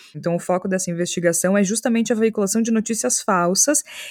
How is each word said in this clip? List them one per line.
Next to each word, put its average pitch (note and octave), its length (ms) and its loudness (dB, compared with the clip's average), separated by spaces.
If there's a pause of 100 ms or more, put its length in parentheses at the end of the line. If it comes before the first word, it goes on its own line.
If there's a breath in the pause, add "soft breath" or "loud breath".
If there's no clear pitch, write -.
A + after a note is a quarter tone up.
(160 loud breath)
Então, E3+ 200 -2
o F3 40 0
foco F#3 280 -2
dessa F#3 240 -2
investigação F3 640 0
é G3+ 60 4
justamente A3+ 500 0
a - 20 -2
veiculação A3 460 0
de A3+ 80 0
notícias A3 520 -2
falsas F#3+ 600 2 (280 loud breath)